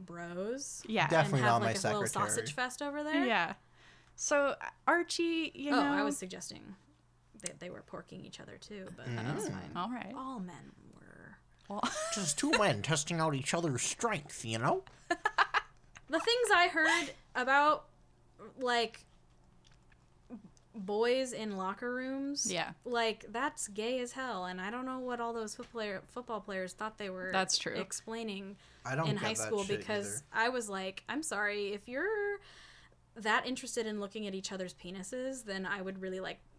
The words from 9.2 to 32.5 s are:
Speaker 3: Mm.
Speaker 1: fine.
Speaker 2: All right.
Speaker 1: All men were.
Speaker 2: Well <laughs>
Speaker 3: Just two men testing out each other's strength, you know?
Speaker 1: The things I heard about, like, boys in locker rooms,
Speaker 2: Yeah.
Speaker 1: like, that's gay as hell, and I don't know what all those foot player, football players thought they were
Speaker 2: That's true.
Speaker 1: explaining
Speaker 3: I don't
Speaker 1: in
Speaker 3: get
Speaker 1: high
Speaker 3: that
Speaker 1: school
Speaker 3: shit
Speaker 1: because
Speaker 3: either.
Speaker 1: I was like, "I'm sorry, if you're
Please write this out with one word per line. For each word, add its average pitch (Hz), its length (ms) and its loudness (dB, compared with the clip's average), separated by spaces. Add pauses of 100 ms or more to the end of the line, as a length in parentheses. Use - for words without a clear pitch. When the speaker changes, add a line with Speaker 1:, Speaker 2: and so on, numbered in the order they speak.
Speaker 3:
Mm. - 80 -4
Speaker 1:
fine. - 240 -10
Speaker 2:
All 180 140 -4
right. 247 260 -8
Speaker 1:
All 262 240 -8
men 139 320 -12 (220)
were. - 420 -20 (320)
Speaker 2:
Well 202 140 -6
<laughs> 622 320 -2
Speaker 3:
Just 185 240 0
two 294 140 2
men 185 280 6
testing 160 400 0
out 160 140 2
each 131 180 -2
other's 165 300 2
strength, - 600 -2
you 113 140 -2
know? 156 260 2 (280)
Speaker 1:
The - 1080 0
things 466 340 4
I 349 140 8
heard 320 440 4 (220)
about, 277 500 6 (760)
like, 240 460 2 (1700)
boys 233 580 2
in 214 240 -4
locker 196 380 -2
rooms, 269 560 -2
Speaker 2:
Yeah. 170 220 0 (120)
Speaker 1:
like, 233 460 0
that's 262 380 -4
gay 220 320 -2
as 240 120 -6
hell, 233 340 -4
and 180 140 -4
I 190 100 -4
don't 254 160 -4
know 262 140 -4
what 247 200 -4
all 233 140 -2
those 220 200 -6
foot - 160 -12
player, 208 380 -4
football 240 320 -6
players 190 320 -4
thought 220 260 -6
they 202 120 -6
were 185 220 -6
Speaker 2:
That's 190 260 2
true. - 160 -4
Speaker 1:
explaining 202 840 -6 (280)
Speaker 3:
I 127 100 -4
don't 160 140 2
Speaker 1:
in 208 80 4
Speaker 3:
get 202 60 -4
Speaker 1:
high 113 120 2
Speaker 3:
that - 40 -4
Speaker 1:
school 107 260 0
Speaker 3:
shit 196 160 0
Speaker 1:
because 202 420 -4 (100)
Speaker 3:
either. 220 140 2
Speaker 1:
I - 20 2
was 247 220 -2
like, 190 380 -6
"I'm 269 140 -2
sorry, 208 520 -2
if 202 140 -10
you're 403 520 -2 (760)